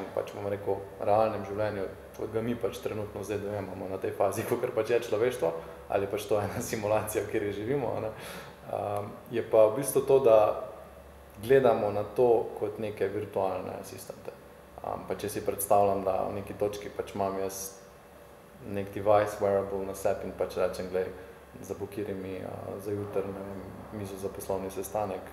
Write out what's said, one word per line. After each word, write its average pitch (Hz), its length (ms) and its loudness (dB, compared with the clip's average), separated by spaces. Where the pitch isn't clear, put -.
pač, 101 200 -2
bom 104 140 -4
rekel, 101 280 0
realnem 107 460 4
življenju, 101 380 -2
kot 110 160 -6
ga 113 80 0
mi 117 140 -2
pač - 220 -4
trenutno 104 460 -6
zdaj 104 160 -2
dojemamo 98 500 -4
na 95 80 -4
tej 104 140 -2
fazi, 101 340 2
<laughs> - 40 -6
kakor 120 220 0
pač 110 180 0
je 117 100 4
človeštvo, 123 520 2
ali 98 180 2
pač 101 180 -4
to 110 120 2
je 101 60 2
ena 98 220 -4
<laughs> - 60 -6
simulacija, 107 520 0
v - 40 -4
kateri 104 260 0
živimo, 110 440 -2
a - 40 -2
ne, 110 80 -2
am, 104 400 -2
je 113 100 0
pa 110 260 8
v 107 100 2
bistvu 139 240 2
to, 135 180 6
da 110 500 6
gledamo 110 500 6
na 104 120 0
to 117 420 6
kot 107 200 -4
neke 104 280 -2
virtualne 98 640 -2
asistente. - 500 -14
Am, - 240 -4
pa 95 80 -2
če 101 140 -4
si 104 120 -4
predstavljam, 98 600 4
da 95 260 0
v 101 60 -4
neki 98 180 -8
točki - 360 -4
pač - 260 -8
imam 95 240 0
jaz 95 320 -6
nek 101 280 -4
device, 104 460 4
wearable 98 460 2
na 98 100 -6
sebi 98 300 0
in 92 60 -6
pač - 260 -4
rečem, 92 320 0
"Glej, 92 160 0
zabukiraj 98 560 -6
mi, 95 240 -6
a, 98 120 -8
za 101 120 -4
jutri, 101 320 -2
ne 98 160 -6
vem, 98 220 -8
mizo 98 240 -8
za 95 120 -4
poslovni 95 420 -4
sestanek, 95 500 -4